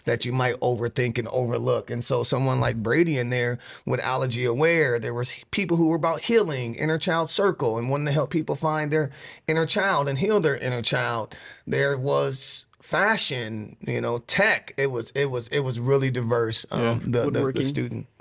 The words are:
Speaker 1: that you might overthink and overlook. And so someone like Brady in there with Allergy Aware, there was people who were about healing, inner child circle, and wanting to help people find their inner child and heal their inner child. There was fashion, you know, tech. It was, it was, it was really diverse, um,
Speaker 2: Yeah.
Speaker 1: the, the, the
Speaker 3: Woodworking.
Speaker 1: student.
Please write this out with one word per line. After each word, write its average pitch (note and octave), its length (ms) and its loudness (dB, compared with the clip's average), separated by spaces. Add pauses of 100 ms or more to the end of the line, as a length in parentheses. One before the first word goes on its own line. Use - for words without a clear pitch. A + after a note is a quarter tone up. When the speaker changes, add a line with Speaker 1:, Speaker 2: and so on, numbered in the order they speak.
Speaker 1:
that A#2+ 180 0
you B2 80 -2
might B2 300 2
overthink B2 560 0
and A#2 100 -2
overlook. A#2+ 640 0
And A#2+ 100 -4
so A#2+ 220 0
someone B2+ 380 0
like A#2+ 160 0
Brady C#3 400 2
in A#2+ 120 -2
there B2 280 0 (280)
with B2+ 140 0
Allergy B2+ 460 0
Aware, C3+ 540 4
there A#2+ 140 -4
was B2 220 -4 (160)
people E3+ 240 0
who E3 140 4
were E3 80 2
about D#3+ 240 0
healing, D3+ 540 0
inner D#3 220 0
child E3 320 0
circle, C#3+ 480 2
and A#2+ 120 -2
wanting C#3+ 160 0
to D3 80 0
help C#3+ 160 0
people D#3 260 -2
find D3+ 340 -2
their D3 220 0 (380)
inner D#3+ 160 2
child F3 420 2
and C3+ 100 -2
heal G#3 220 2
their D3+ 160 2
inner B2 260 -2
child. A#2 540 -2 (320)
There C#3 300 2
was C#3 680 0 (160)
fashion, B2+ 1000 -2
you B2 180 -2
know, A#2 200 -2
tech. F#3+ 580 0
It C#3 140 2
was, A#2+ 200 -6
it C#3+ 180 0
was, B2 200 -6
it C#3+ 100 0
was C3 180 -2
really C3+ 320 2
diverse, A#2 600 0
um, A2+ 100 0
Speaker 2:
Yeah. A#2 120 2
Speaker 1:
the, A#2 60 -2
the, B2+ 100 -4
the A#2+ 160 2
Speaker 3:
Woodworking. C3+ 380 0
Speaker 1:
student. B2 440 -4 (140)